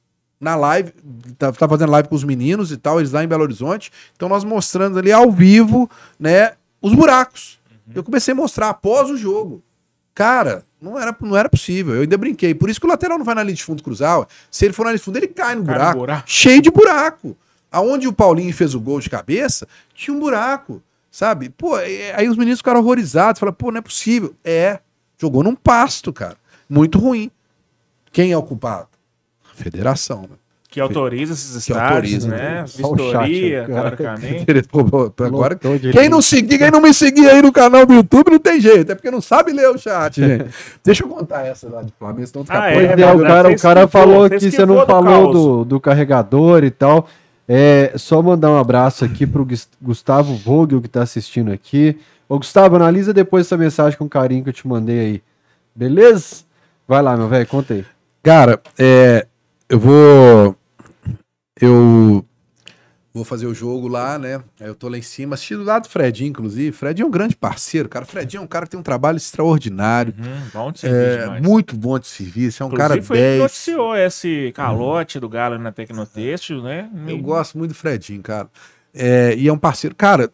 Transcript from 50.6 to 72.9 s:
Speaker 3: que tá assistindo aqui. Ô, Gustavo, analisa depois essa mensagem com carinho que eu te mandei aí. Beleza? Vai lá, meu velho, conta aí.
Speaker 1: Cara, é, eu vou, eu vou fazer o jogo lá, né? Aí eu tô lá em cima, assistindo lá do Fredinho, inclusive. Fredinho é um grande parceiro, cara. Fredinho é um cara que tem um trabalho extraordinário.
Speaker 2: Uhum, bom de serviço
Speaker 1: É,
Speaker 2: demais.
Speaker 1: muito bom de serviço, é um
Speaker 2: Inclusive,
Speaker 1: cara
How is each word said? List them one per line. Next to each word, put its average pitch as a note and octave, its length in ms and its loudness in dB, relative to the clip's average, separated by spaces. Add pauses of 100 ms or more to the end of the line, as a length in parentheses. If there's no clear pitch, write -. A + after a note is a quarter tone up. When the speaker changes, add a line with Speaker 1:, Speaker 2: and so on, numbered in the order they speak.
Speaker 3:
que A#2 80 -14
tá A#2+ 140 -4
assistindo A2+ 500 -6
aqui. D3 460 -2 (280)
Ô, C#3 120 -6
Gustavo, F3+ 380 2
analisa F3+ 360 0
depois F#3+ 340 0
essa F3+ 120 -4
mensagem D3+ 400 -2
com D3+ 100 -8
carinho C3 340 -2
que C3 60 -8
eu B2 60 -8
te - 120 -16
mandei A#2 320 -4
aí. G#2+ 240 -6 (520)
Beleza? E3+ 680 2 (440)
Vai C3+ 140 2
lá, D#3 120 0
meu A2+ 140 -2
velho, B2 180 0
conta C3+ 280 -6
aí. G2 100 -8 (380)
Speaker 1:
Cara, C#3 360 6 (200)
é, B2+ 480 6 (420)
eu A#2+ 120 2
vou, B2+ 760 8 (1040)
eu A#2 640 6 (880)
vou A2+ 100 -12
fazer A#2+ 220 -12
o A#2 80 -8
jogo A#2+ 340 -10
lá, B2+ 300 -10
né? C3+ 220 -14 (200)
Aí G#2 60 -20
eu G#2+ 80 -16
tô B2 140 -16
lá A#2+ 80 -12
em A#2 60 -14
cima, C#3 320 -14
assistindo G#3 300 -14
lá G#3+ 140 -4
do A3+ 100 -10
Fredinho, C3 420 -6
inclusive. B2 420 -10
Fredinho E3 340 -8
é - 20 -4
um - 20 -4
grande G#3+ 260 -6
parceiro, - 520 -8
cara. B2 160 -14
Fredinho F#3+ 360 -14
é F3 40 -16
um - 20 -18
cara E3+ 200 -10
que - 40 -20
tem F#3 100 -18
um - 20 -20
trabalho D3 340 -4
extraordinário. A#2 1040 -4
Speaker 2:
Uhum, C3 240 -14 (100)
bom B2 200 -12
de - 80 -20
serviço B2 240 -2
Speaker 1:
É, B2 200 -4
Speaker 2:
demais. A2+ 180 -10
Speaker 1:
muito G3+ 340 0
bom B2 220 -6
de - 80 -12
serviço, A2 560 -10
é - 40 -10
um - 20 -12
Speaker 2:
Inclusive, C3 200 -4
Speaker 1:
cara D3+ 140 -2